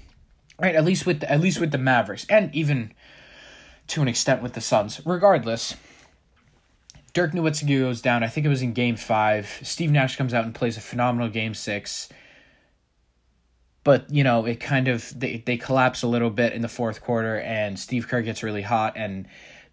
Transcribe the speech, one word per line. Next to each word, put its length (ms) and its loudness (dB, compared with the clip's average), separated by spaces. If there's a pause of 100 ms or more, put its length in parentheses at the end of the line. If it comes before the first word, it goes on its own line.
(600)
Right? 140 2
At 100 6
least 200 2
with, 200 0
at 160 2
least 180 2
with 120 0
the 60 0
Mavericks. 520 2
And 260 4
even 380 0 (960)
to 140 -2
an 60 2
extent 340 0
with 120 -8
the 80 -8
Suns. 440 0
Regardless, 680 2 (1400)
Dirk 180 0
Nowitzki 480 0
goes 220 0
down. 220 2
I 40 -2
think 180 -2
it 40 2
was 120 2
in 120 -2
game 220 0
five. 680 0
Steve 280 -2
Nash 260 2
comes 160 -2
out 120 0
and 80 -8
plays 240 -4
a 40 -14
phenomenal 480 -2
game 240 -4
six. 560 -8 (1700)
But, 260 6
you 160 2
know, 200 4
it 140 -4
kind 300 0
of, 280 -4
they, 280 -6
they 100 -2
collapse 480 0
a 40 0
little 220 2
bit 220 0
in 100 -6
the 60 -4
fourth 340 -6
quarter, 380 -2
and 400 -4
Steve 300 -4
Kerr 120 0
gets 220 -6
really 180 -4
hot, 360 -2
and 320 -8 (420)